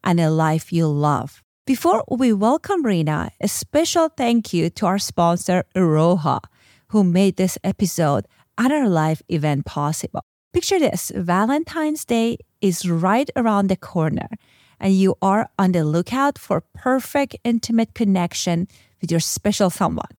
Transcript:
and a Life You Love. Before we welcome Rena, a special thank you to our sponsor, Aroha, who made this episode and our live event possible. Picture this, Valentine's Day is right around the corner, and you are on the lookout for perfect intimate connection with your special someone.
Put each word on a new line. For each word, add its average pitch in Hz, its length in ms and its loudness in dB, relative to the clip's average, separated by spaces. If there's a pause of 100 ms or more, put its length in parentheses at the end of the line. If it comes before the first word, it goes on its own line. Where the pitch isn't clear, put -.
and 175 160 2
a 160 100 2
Life 160 440 0
You 165 140 2
Love. 147 540 0 (240)
Before 262 460 0
we 247 220 2
welcome 285 500 0
Rena, 165 560 0
a - 80 -2
special 330 600 0
thank 233 420 0
you 170 200 0
to - 160 -2
our 190 120 0
sponsor, 175 640 0 (100)
Aroha, 160 680 2 (480)
who 208 160 4
made 185 320 2
this 190 260 0
episode 165 640 0 (300)
and 254 160 0
our 277 160 2
live 160 400 0
event 147 360 -2
possible. - 540 -6 (320)
Picture 359 280 -2
this, - 360 -2
Valentine's 277 920 -2
Day 233 320 -2 (240)
is 185 280 -2
right 185 460 0
around 208 320 0
the 185 80 0
corner, - 540 -4 (500)
and 196 140 2
you 190 280 4
are 196 280 2 (100)
on 185 140 2
the 170 100 2
lookout 202 560 -2
for - 220 -2 (120)
perfect 262 680 -2
intimate 226 500 0
connection 180 760 0 (340)
with 165 100 -6
your 165 80 2
special - 500 0
someone. 160 380 -2 (120)